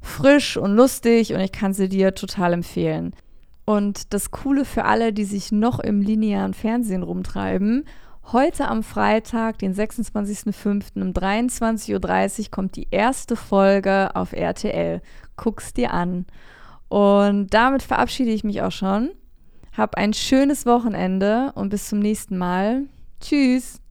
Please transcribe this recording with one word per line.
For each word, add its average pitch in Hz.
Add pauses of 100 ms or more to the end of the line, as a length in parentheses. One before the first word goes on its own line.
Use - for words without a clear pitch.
frisch -
und 202
lustig 233
und 180
ich 190
kann 196
sie 196
dir 190
total 180
empfehlen. 170 (500)
Und 208
das 202
Coole 269
für -
alle, 226
die 208
sich 202
noch 220
im 208
linearen 202
Fernsehen 214
rumtreiben, 190 (460)
heute 269
am 226
Freitag, 220
den 190
sechsundzwanzigsten 208
fünften 202
um 185
dreiundzwanzig 220
Uhr 190
dreißig 190
kommt 190
die -
erste 233
Folge 196
auf 180
R 170
T -
L. 170 (340)
Guck's -
dir 240
an. 175 (600)
Und 202
damit 247
verabschiede 240
ich 214
mich 208
auch 196
schon. 202 (640)
Hab 214
ein 202
schönes 277
Wochenende 214
und 196
bis 196
zum 208
nächsten 208
Mal. 190 (360)
Tschüss. 262 (100)